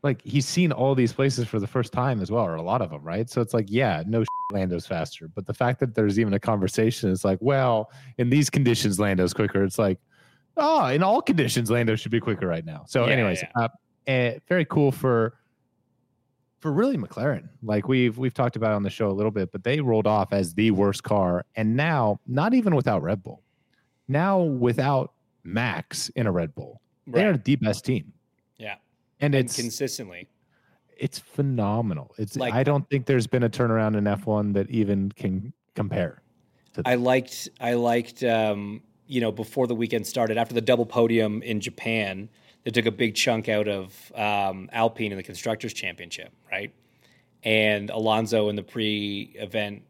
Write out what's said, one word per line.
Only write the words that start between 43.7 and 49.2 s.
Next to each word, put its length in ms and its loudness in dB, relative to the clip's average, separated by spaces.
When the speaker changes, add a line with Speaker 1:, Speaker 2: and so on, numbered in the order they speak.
Speaker 2:
um, 580 -2
Alpine 400 0
in 40 -8
the 80 -10
Constructors' 480 -6
Championship, 600 -10
right? 220 -8
And 480 2
Alonso 600 0
in 60 -4
the 60 -6
pre-event 1300 -6